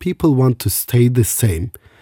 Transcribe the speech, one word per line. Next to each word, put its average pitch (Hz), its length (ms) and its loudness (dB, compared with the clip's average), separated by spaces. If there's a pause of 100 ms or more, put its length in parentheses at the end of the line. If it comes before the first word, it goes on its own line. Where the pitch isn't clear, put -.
people 170 300 0
want 131 240 2
to - 100 -6
stay - 380 2
the 123 160 2
same 95 480 -2 (300)